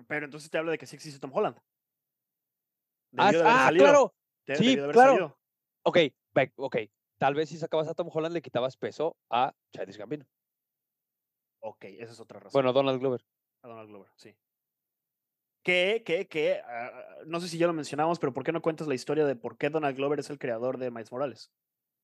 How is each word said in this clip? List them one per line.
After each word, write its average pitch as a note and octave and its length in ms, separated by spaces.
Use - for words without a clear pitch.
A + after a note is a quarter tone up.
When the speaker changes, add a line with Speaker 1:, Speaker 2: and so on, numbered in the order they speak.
Speaker 1:
pero D3+ 180
entonces D3 240
te E3+ 80
habla D#3+ 140
de D#3 80
que B2 80
sí - 80
existe C#3 240
Tom C#3 140
Holland. F3 240
Speaker 2:
Ah, E3+ 100
Speaker 1:
Debió E3 160
de A3+ 60
haber B3+ 120
Speaker 2:
ah, C4 40
Speaker 1:
salido. C4+ 200
Speaker 2:
claro. C#4+ 300
Speaker 1:
De-, C#3 80
Speaker 2:
Sí, D#3+ 140
Speaker 1:
debió C4 120
de - 40
haber D3 80
Speaker 2:
claro. B3+ 180
Speaker 1:
salido. F#3 280
Speaker 2:
Ok, E3 140
ve-, C3+ 240
ok. C3 200
Tal C#3+ 160
vez D3+ 160
si E3+ 80
sacabas D#3 300
a E3 60
Tom E3+ 180
Holland D#3+ 220
le E3 80
quitabas B2+ 360
peso D3+ 400
a B2 240
Childish G2 240
Gambino. B2+ 280
Speaker 1:
Ok, A2 240
esa A2+ 280
es A2 60
otra G#2 200
razón. G2 140
Speaker 2:
Bueno, C3 160
a B2 40
Donald C3+ 260
Glover. B2+ 260
Speaker 1:
A B2+ 60
Donald A2 200
Glover, G2 260
sí. G#2+ 200
Que, F#3 420
que, F3+ 220
que, D#3+ 360
ah, A#2+ 600
no E3 140
sé F3+ 80
si E3 100
ya E3+ 80
lo F3 80
mencionamos, D#3 460
pero C#3 140
¿por C3 100
qué D#3+ 80
no E3+ 100
cuentas D#3 260
la C#3 60
historia D3 320
de C3+ 100
por A#2 220
qué C#3+ 140
Donald D3+ 260
Glover C#3+ 220
es C3+ 100
el C#3+ 80
creador B2+ 400
de B2+ 140
Miles A#2 200
Morales? B2+ 400